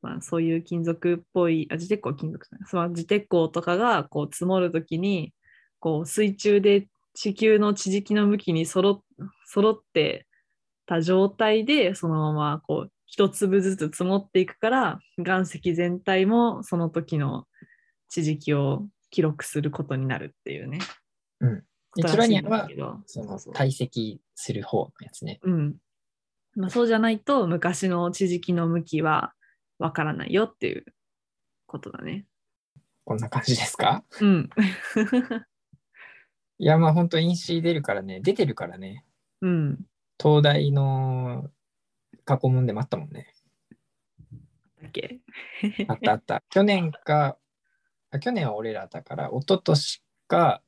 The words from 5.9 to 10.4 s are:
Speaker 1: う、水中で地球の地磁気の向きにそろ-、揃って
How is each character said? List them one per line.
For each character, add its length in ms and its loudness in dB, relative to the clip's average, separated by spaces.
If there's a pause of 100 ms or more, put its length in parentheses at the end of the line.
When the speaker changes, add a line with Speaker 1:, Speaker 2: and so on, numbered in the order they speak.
Speaker 1:
う、 40 -4
水 300 0
中 260 4
で 260 4 (260)
地 200 -4
球 240 4
の 160 4
地 160 -4
磁 140 0
気 100 -2
の 140 4
向 100 2
き 160 -2
に 140 0
そ 140 0
ろ-、 220 2 (420)
揃 260 2
っ 100 -4 (120)
て 340 0 (580)